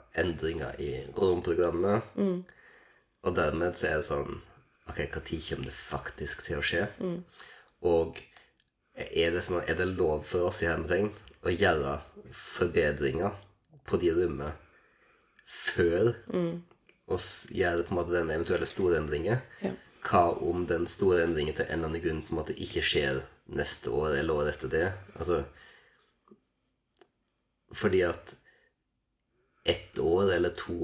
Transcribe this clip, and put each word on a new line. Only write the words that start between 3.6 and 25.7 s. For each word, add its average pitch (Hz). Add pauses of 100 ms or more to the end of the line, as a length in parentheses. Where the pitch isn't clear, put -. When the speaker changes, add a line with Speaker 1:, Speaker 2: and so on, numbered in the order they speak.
Speaker 1:
så -
er 78
det 73
sånn, 71 (480)
«Ok, 85
hva 73
tid 80
kommer 69
det -
faktisk -
til 73
å -
skje?» 87 (160)
Speaker 2:
Mm. 175 (640)
Speaker 1:
Og 82 (760)
er 82
det 87
sånn, 87
er 80
det 92
lov 78
for 87
oss -
i 85
hermetegn 87 (340)
å 92
gjøre 78 (320)
forbedringer 76 (540)
på -
de 87
rommene 78 (960)
før 92 (140)
Speaker 2:
Mm. 170 (460)
Speaker 1:
oss -
gjør 85
på -
en 87
måte 85
den 82
eventuelle 82
store 87
endringen? 80 (220)
Speaker 2:
Ja. - (360)
Speaker 1:
Hva 87 (120)
om 87
den 85
store 90
endringen 78
til -
en 80
eller 80
annen 82
grunn 78
på -
en 82
måte 76
ikke -
skjer 69 (320)
neste -
år 73
eller 78
året 73
etter -
det? 85 (260)
Altså, 82 (2250)